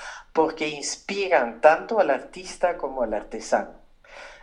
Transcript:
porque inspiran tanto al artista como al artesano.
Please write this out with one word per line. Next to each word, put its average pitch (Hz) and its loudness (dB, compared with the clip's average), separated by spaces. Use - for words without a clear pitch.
porque 156 0
inspiran 151 0
tanto 175 6
al 160 4
artista 175 -4
como 135 -6
al 110 -2
artesano. 107 -4